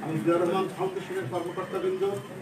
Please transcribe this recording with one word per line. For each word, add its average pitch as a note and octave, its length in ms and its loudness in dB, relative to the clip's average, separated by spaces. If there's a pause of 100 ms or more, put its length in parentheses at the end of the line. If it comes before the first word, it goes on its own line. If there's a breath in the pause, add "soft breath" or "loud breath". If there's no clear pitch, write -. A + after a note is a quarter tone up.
আমি D#3 200 -2
জিয়া E3+ 140 6
রহমান F3 380 4
ফাউন্ডেশনের F#3+ 560 -2
কর্মকর্তাবৃন্দ F3+ 720 -2 (380)